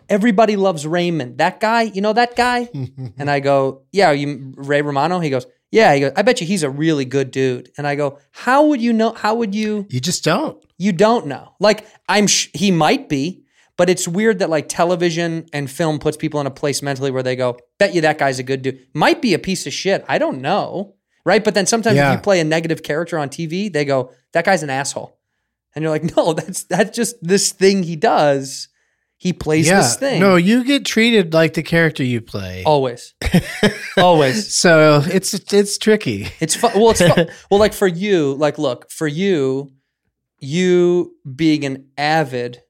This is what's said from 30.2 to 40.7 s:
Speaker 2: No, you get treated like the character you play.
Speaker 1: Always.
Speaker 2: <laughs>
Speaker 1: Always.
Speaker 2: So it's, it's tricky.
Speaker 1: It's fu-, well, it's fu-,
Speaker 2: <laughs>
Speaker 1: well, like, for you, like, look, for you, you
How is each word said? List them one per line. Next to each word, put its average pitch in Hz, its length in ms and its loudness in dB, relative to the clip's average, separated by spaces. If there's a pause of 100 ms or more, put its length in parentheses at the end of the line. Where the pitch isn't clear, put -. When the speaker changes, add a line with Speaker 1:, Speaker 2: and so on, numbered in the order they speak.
Speaker 2:
No, 190 160 6
you 214 260 4
get 277 220 0
treated 220 500 2
like 160 200 4
the 160 100 -4
character 165 400 0
you 123 160 -2
play. 92 440 -10
Speaker 1:
Always. 135 500 -2 (420)
Speaker 2:
<laughs> - 400 -4
Speaker 1:
Always. 156 580 4
Speaker 2:
So 156 500 6
it's, 180 300 -2 (180)
it's 202 260 2
tricky. 131 500 0 (100)
Speaker 1:
It's 160 160 -2
fu-, - 140 0
well, 208 220 4
it's - 120 2
fu-, 170 240 4 (120)
Speaker 2:
<laughs> - 120 -20
Speaker 1:
well, 202 80 4
like, 208 160 4
for 196 140 0
you, 170 460 0
like, 147 220 0
look, 131 360 -4
for 160 160 -4
you, 147 640 -2 (640)
you 175 800 0 (180)